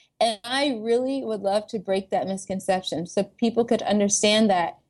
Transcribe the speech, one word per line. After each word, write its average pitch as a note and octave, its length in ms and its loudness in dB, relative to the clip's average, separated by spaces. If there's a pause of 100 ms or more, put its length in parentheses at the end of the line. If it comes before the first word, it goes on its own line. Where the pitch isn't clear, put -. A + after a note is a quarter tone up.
(200)
And A3 240 0
I C4+ 380 -2
really B3+ 420 0
would A3 180 -4
love G3 260 0
to A3 120 -6
break F#3+ 300 -2
that F3+ 180 0
misconception F#3 800 -4
so G3 160 -2
people A#3 420 -2
could A3+ 160 0
understand G#3 680 2
that F3 280 0 (120)